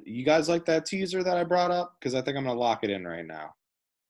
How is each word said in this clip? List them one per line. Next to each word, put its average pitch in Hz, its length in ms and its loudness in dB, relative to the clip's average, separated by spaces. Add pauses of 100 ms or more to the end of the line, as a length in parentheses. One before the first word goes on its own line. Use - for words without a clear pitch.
you 120 200 -6
guys 151 240 4
like 170 180 2
that 160 200 2
teaser 190 380 -2
that 180 120 2
I 175 60 2
brought 175 300 2
up? 175 280 -4
'Cause 127 140 -2
I 131 80 0
think 139 160 -4
I'm 139 60 -2
gonna 120 140 -2
lock 117 260 2
it 101 60 2
in 95 160 -2
right 85 200 -8
now. 78 240 -12 (600)